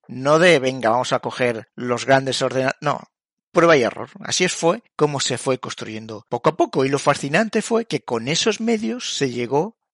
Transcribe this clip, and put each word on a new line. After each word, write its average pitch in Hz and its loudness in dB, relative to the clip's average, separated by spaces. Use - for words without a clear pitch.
no 139 2
de, 170 6
"Venga, 127 0
vamos 123 0
a 123 2
coger 120 -4
los 123 -4
grandes 135 2
ordena-", 131 -2
no, 147 -2
prueba 165 6
y 120 4
error. 110 -4
Así - -4
es, 180 0
fue 180 0
como 147 0
se 123 -4
fue 127 -2
construyendo 110 -12
poco 123 0
a 160 0
poco. 170 2
Y 135 2
lo 139 0
fascinante 160 0
fue 226 -2
que - -4
con 117 -4
esos 185 -2
medios 226 -4
se 131 -2
llegó 127 -2